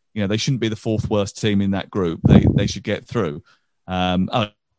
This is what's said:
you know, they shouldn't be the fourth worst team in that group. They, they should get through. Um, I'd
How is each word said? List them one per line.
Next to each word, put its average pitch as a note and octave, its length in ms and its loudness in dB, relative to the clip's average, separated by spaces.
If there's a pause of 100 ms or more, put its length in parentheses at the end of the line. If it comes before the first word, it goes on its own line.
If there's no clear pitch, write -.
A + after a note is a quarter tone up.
(140)
you G#2+ 80 -4
know, G2 40 -2
they G2 120 -2
shouldn't C3 240 -2
be A#2 60 -2
the G#2+ 80 -4
fourth G#2+ 340 -4
worst G2+ 280 -2
team G#2 220 0
in G2 120 0
that F#2+ 180 -6
group. F2 340 -2
They, - 300 8
they G#2 120 0
should - 160 -8
get - 220 -4
through. E2+ 380 -4 (440)
Um, F#2 460 0
I'd G#2+ 200 -2 (260)